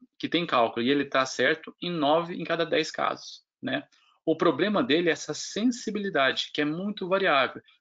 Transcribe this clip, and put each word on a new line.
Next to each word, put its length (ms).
que 100
tem 180
cálculo 380
e 60
ele 140
tá 200
certo 560
em 100
nove 440
em 100
cada 220
dez 240
casos, 520
né? 240
O 100
problema 460
dele 260
é 40
essa 200
sensibilidade, 1200
que 80
é 40
muito 440
variável, 540